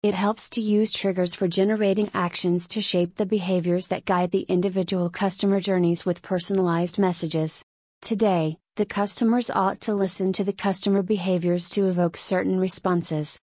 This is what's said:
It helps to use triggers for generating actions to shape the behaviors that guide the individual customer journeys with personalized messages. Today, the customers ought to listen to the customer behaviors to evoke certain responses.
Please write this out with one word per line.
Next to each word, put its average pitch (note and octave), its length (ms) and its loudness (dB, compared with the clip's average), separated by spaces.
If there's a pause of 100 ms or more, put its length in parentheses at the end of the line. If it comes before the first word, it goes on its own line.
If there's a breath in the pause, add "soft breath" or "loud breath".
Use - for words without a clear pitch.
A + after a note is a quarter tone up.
It G#3 120 2
helps G3+ 360 0
to A#3 100 -4
use G#3+ 300 2
triggers F3+ 440 0
for F#3+ 120 -2
generating G3+ 680 2
actions F3 560 0
to A3 120 -4
shape F3 340 0
the G#3+ 100 0
behaviors F#3 640 0
that - 180 -4
guide F3+ 260 2
the F#3+ 120 0
individual F#3 680 0
customer G3 500 0
journeys F3+ 460 2
with F3 160 -2
personalized F3 760 0
messages. E3 640 0 (400)
Today, F#3 560 0 (200)
the G#3 80 0
customers A3 640 0
ought - 320 0
to G#3+ 120 -2
listen F#3+ 400 0
to F#3+ 120 -2
the G3 80 -2
customer G3 500 0
behaviors F3+ 680 0
to G3 160 2
evoke F3 300 0
certain F#3 420 0
responses. E3+ 880 -2